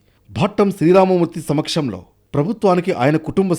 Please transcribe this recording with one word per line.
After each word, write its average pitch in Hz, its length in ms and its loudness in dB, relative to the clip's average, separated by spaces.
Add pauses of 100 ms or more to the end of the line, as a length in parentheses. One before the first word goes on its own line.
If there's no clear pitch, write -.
(300)
భట్టం 202 400 0
శ్రీరామమూర్తి 180 800 2
సమక్షంలో 143 520 -4 (320)
ప్రభుత్వానికి 180 580 0
ఆయన 139 240 2
కుటుంబ 190 420 -2